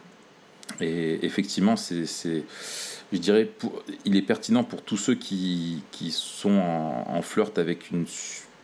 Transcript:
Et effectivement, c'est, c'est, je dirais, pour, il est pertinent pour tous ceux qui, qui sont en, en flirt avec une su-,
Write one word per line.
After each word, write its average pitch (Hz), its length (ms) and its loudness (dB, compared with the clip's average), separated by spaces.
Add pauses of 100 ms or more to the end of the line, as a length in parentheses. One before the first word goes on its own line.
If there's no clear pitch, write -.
(800)
Et 82 440 0
effectivement, 98 520 4
c'est, 85 300 -2
c'est, 80 380 -2 (680)
je - 60 2
dirais, 214 260 6
pour, - 380 -6 (220)
il 101 120 6
est 95 60 6
pertinent 117 420 2
pour - 180 -8
tous - 140 -2
ceux 120 180 2
qui, 87 680 -2 (100)
qui 82 180 -8
sont - 480 -2
en, 80 500 0
en 85 140 0
flirt - 360 0
avec 85 320 -2
une 85 160 0
su-, - 360 -10 (220)